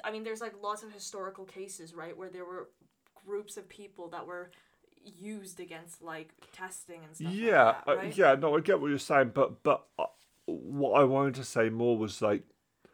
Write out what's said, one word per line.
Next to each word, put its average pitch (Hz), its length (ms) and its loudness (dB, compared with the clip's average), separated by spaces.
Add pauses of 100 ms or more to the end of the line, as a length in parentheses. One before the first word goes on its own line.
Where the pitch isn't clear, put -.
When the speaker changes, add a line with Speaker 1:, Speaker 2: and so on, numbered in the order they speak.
Speaker 1:
I 214 80 -4
mean, 220 120 -8
there's, 220 180 -8
like, 214 200 -8
lots 208 220 -6
of 214 100 -18
historical 190 520 -12
cases, 190 500 -16
right, 170 200 -12
where 185 140 -14
there 180 160 -14
were 180 240 -12 (560)
groups 202 320 -8
of 202 100 -14
people 196 420 -16
that 170 180 -12
were 180 240 -12 (520)
used 196 560 -14
against, 170 440 -16
like, 160 300 -12 (180)
testing 180 520 -14
and 156 120 -20
stuff 160 160 -6
Speaker 2:
Yeah, 196 340 6
Speaker 1:
like 113 200 4
that, 147 60 2
Speaker 2:
uh, - 40 6
Speaker 1:
right? 185 220 -4
Speaker 2:
yeah, 151 180 8
no, 147 200 2
I 156 40 4
get 175 200 2
what 143 100 -2
you're 139 100 0
saying, 127 340 4
but, - 300 0
but, - 240 2 (100)
uh, - 80 0 (400)
what 110 460 -4
I 143 140 8
wanted 135 300 2
to 131 80 -10
say 113 280 0
more 117 260 2
was, 107 240 -4
like, 104 220 2 (500)